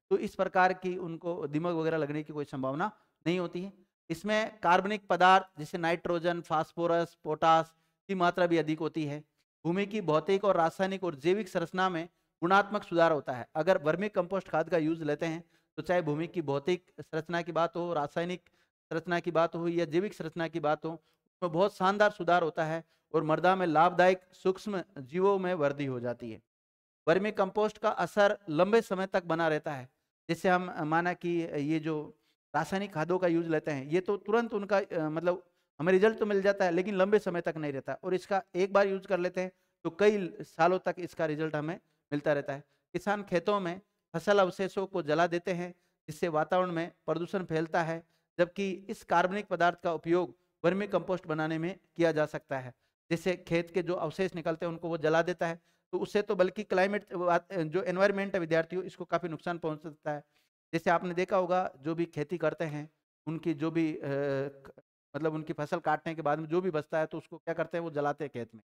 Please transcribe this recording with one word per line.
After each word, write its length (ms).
तो 80
इस 180
प्रकार 380
की 240
उनको 500
दीमक 280
वगैरह 220
लगने 260
की 100
कोई 120
संभावना 460
नहीं 120
होती 240
है। 100
इसमें 500
कार्बनिक 480
पदार्थ 520
जैसे 180
नाइट्रोजन, 640
फास्फोरस, 840
पोटाश 500
की 80
मात्रा 320
भी 100
अधिक 220
होती 260
है। 180
भूमि 200
की 160
भौतिक 420
और 140
रासायनिक 460
और 120
जैविक 320
संरचना 420
में 200
गुणात्मक 420
सुधार 280
होता 220
है। 220
अगर 220
वर्मी 320
कंपोस्ट 400
खाद 200
का 80
यूज़ 260
लेते 220
हैं 180
तो 40
चाहे 200
भूमि 260
की 140
भौतिक 500
संरचना 400
की 100
बात 240
हो, 180
रासायनिक 480
संरचना 300
की 120
बात 240
हो 120
या 180
जैविक 280
संरचना 340
की 120
बात 260
हो, 60
उसमें 260
बहुत 240
शानदार 360
सुधार 320
होता 220
है 180
और 100
मृदा 320
में 120
लाभदायक 540
सूक्ष्म 500
जीवों 420
में 140
वृद्धि 320
हो 140
जाती 320
है। 100
वर्मी 240
कंपोस्ट 460
का 120
असर 480
लंबे 320
समय 260
तक 160
बना 240
रहता 260
है। 160
जैसे 200
हम, 180
अ, 160
माना 300
कि 160
ये 340
जो 380
रासायनिक 380
खादों 260
का 80
यूज़ 220
लेते 220
हैं, 140
ये 160
तो 160
तुरंत 360
उनका, 260
अ, 300
मतलब 380
हमें 140
रिजल्ट 240
तो 80
मिल 160
जाता 240
है, 60
लेकिन 240
लंबे 240
समय 220
तक 160
नहीं 160
रहता। 300
और 100
इसका 300
एक 180
बार 140
यूज़ 200
कर 120
लेते 220
हैं 100
तो 60
कई 520
सालों 380
तक 180
इसका 280
रिजल्ट 300
हमें 240
मिलता 220
रहता 200
है। 100
किसान 300
खेतों 360
में 220
फसल 240
अवशेषों 480
को 140
जला 260
देते 240
हैं, 240
जिससे 200
वातावरण 440
में 200
प्रदूषण 380
फैलता 400
है, 200
जबकि 320
इस 320
कार्बनिक 440
पदार्थ 340
का 120
उपयोग 420
वर्मी 240
कंपोस्ट 400
बनाने 300
में 220
किया 160
जा 140
सकता 340
है। 140
जैसे 260
खेत 360
के 120
जो 100
अवशेष 420
निकलते 300
हैं 80
उनको 160
वो 80
जला 240
देता 260
है, 140
तो 80
उससे 220
तो 140
बल्कि 280
क्लाइमेट, 500
वात-, 400
जो 300
एनवायरनमेंट 500
है 60
विद्यार्थियों, 440
इसको 220
काफ़ी 240
नुकसान 280
पहुंच 260
सकता 280
है। 120
जैसे 160
आपने 240
देखा 240
होगा 340
जो 140
भी 100
खेती 320
करते 280
हैं 240
उनकी 260
जो 180
भी, 240
अ, 80
क-, 800
मतलब 180
उनकी 200
फसल 260
काटने 360
के 60
बाद 180
में 80
जो 140
भी 100
बचता 280
है 60
तो 120
उसको 200
क्या 160
करते 240
हैं, 60
वो 80
जलाते 320
हैं 100
खेत 220
में। 140